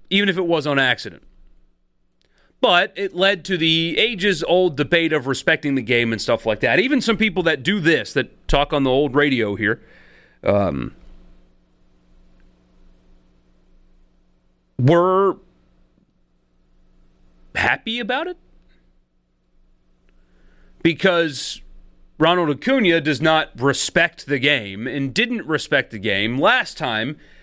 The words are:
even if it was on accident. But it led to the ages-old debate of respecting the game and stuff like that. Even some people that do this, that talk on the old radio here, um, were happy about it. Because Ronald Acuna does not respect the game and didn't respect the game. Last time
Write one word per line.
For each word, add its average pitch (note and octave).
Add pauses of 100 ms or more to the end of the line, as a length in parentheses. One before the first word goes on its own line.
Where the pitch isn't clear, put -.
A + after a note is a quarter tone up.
even G3+
if F3
it F3+
was D#3+
on C#3
accident. B2 (1400)
But G3
it F#3+
led F#3+
to F#3+
the E3
ages-old F#3
debate D#3
of C3+
respecting D3
the B2+
game A#2+
and A2
stuff A2+
like G#2+
that. B2
Even C4
some A3+
people G3
that D#3
do G3
this, D#3
that -
talk C#3+
on C#3+
the C3+
old C3
radio B2+
here, G#2 (600)
um, E2+ (3750)
were F3+ (2250)
happy A3
about B3
it. F4+ (2500)
Because E3 (580)
Ronald E3
Acuna F#3
does C#3
not D#3+ (100)
respect -
the C#3
game A#2
and C#3
didn't A3+
respect C#3+
the A2+
game. G#2
Last G#3+
time B2 (260)